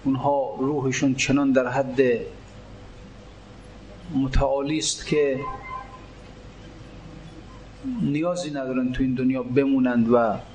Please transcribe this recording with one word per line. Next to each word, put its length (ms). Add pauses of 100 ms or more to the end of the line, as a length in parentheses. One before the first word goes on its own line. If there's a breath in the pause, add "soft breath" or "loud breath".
اونها 540
روحشون 560
چنان 380
در 160
حد 320 (2250)
متعالی 640
است 280
که 340 (2500)
نیازی 480
ندارن 420
تو 100
این 120
دنیا 280
بمونند 720
و 220 (200)